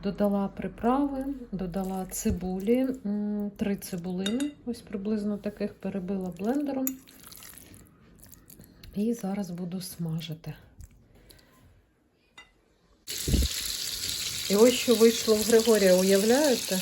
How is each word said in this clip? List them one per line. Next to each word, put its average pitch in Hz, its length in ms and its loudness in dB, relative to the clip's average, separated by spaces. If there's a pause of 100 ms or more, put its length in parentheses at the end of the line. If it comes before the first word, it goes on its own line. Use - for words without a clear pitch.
Додала 202 440 0
приправи, 262 760 -2 (260)
додала 190 600 -4
цибулі, 196 760 0 (180)
м, 208 520 -4
три 202 180 -2
цибулини, 190 760 -4 (140)
ось 233 160 -8
приблизно 208 560 -4
таких, 208 360 -6
перебила 185 680 -6
блендером. 269 460 -2 (2000)
І 220 180 0
зараз 196 360 -6
буду 180 320 -8
смажити. 160 720 -8 (4000)
І 196 60 4
ось 240 180 8
що 240 220 2
вийшло 220 400 6
в 214 80 -2
Григорія, 220 520 6
уявляєте? 196 880 4